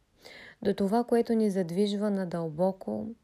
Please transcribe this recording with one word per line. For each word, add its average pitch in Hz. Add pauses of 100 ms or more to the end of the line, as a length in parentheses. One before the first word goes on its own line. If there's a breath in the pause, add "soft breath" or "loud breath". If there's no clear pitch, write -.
(640 loud breath)
До 202
това, 208
което 233
ни 220
задвижва 196
на 190
дълбоко 180 (180)